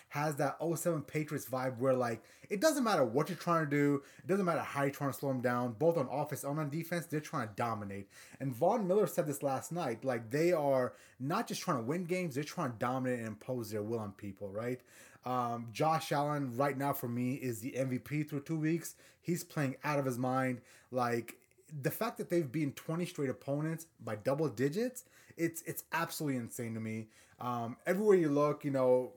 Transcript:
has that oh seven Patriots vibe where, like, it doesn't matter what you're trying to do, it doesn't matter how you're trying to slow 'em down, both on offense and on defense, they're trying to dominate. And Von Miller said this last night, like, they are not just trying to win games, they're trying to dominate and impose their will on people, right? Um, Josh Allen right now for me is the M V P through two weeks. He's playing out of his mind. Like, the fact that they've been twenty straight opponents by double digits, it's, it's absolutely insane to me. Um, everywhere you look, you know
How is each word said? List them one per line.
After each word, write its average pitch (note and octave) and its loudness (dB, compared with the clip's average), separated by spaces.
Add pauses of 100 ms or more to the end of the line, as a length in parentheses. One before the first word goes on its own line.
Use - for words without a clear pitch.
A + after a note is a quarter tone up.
has D3 0
that C#3 0
oh D#3+ 0
seven D#3+ 0
Patriots D3+ -4
vibe B2+ -2
where, C3 4
like, A#2 0 (280)
it G3 -2
doesn't D4 4
matter F#3 6
what C3 2
you're E3+ -4
trying E3 2
to C#3+ 0
do, C#3+ 4 (140)
it - -14
doesn't F#3+ 2
matter D#3 2
how C#3 -2
you're C#3 2
trying C#3 -2
to - -8
slow C#3 -2
'em C3 0
down, B2 0
both E3 4
on B2+ 0
offense C#3 -4
and C#3+ -2
on D3+ -2
defense, E3 -4
they're D3+ -2
trying C3+ -4
to G#2 -10
dominate. G#2 -4 (320)
And C3 -2
Von F#3+ 4
Miller F#3 4
said D#3 0
this C#3+ -4
last C3+ -2
night, C#3+ -4
like, A#2 -2
they D#3+ 4
are C3+ 4 (280)
not E3+ -2
just F3 -6
trying D#3 0
to A2+ -2
win E3 -2
games, E3+ -2
they're D3 0
trying D3 -4
to G#2+ -10
dominate B2+ 0
and A2+ -6
impose A2 -6
their G#2+ -2
will A2+ -2
on G#2 -6
people, G2+ -10
right? A#2+ -4 (440)
Um, A#2+ -2
Josh D#3 2
Allen C#3+ 0
right C3+ 2
now C#3 0
for B2+ -4
me B2 0
is B2 -4
the A#2 -8
M C3 0
V B2 0
P D3+ -2
through D3 -4
two D#3+ -2
weeks. D#3 0 (240)
He's E3 -2
playing C#3 -2
out D3 2
of C3+ 0
his B2 0
mind. B2+ 0 (300)
Like, A#2+ -2 (460)
the D3+ 0
fact A#3 -4
that F3 -8
they've E3+ 2
been C#3+ -2
twenty E3 -4
straight C#3+ -4
opponents D3+ -4 (140)
by A2+ -6
double C#3 0
digits, D3 -2 (320)
it's, E3 -2
it's - -8
absolutely D#3 -2
insane A2+ -6
to A2+ -4
me. A2 -6 (320)
Um, A#2+ -4 (100)
everywhere G3 6
you D#3+ 6
look, D3 2
you C#3+ 0
know B2+ 4